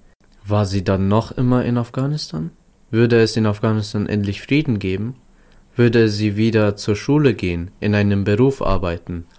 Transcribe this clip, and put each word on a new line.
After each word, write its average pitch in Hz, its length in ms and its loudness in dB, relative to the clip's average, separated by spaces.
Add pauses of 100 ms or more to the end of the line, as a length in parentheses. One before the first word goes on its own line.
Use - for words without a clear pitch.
(480)
War 104 180 2
sie 95 180 -2
dann 95 240 0
noch 107 240 0
immer 123 340 0
in 120 120 0
Afghanistan? 151 760 -6 (400)
Würde 117 300 4
es 110 140 2
in 110 100 2
Afghanistan 107 640 -2
endlich 101 340 -2
Frieden 139 380 -2
geben? 95 360 -6 (600)
Würde 117 340 4
sie 104 280 -2
wieder 107 380 2
zur 104 200 -2
Schule 143 380 2
gehen, 87 460 -4
in 104 160 0
einem 101 280 2
Beruf 110 380 2
arbeiten, 87 640 -2 (140)